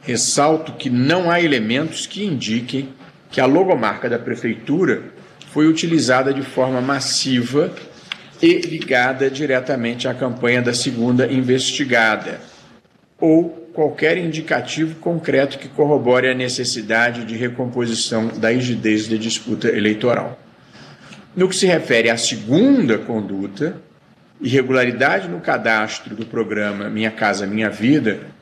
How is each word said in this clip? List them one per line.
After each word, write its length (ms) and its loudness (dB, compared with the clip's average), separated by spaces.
Ressalto 680 0
que 180 -6
não 400 2
há 120 4
elementos 640 0
que 180 -8
indiquem 680 -4
que 120 0
a 40 4
logomarca 640 2
da 80 0
prefeitura 840 -2
foi 160 4
utilizada 680 2
de 80 -2
forma 380 0
massiva 920 0
e 180 4
ligada 680 -2
diretamente 800 -4
à 60 -4
campanha 480 0
da 120 0
segunda 560 0
investigada, 1080 0
ou 540 2
qualquer 440 0
indicativo 760 -4
concreto 640 0
que 100 -14
corrobore 600 2
a 60 0
necessidade 880 0
de 100 -8
recomposição 920 -2
da 240 0
rigidez 560 0
da 100 -2
disputa 520 -4
eleitoral. 680 0
No 140 2
que 60 -4
se 100 0
refere 460 4
à 60 2
segunda 840 2
conduta, 840 -6
irregularidade 880 2
no 120 -8
cadastro 760 -2
do 120 -8
programa 640 -4
Minha 200 -2
Casa, 380 -2
Minha 240 -2
Vida 480 2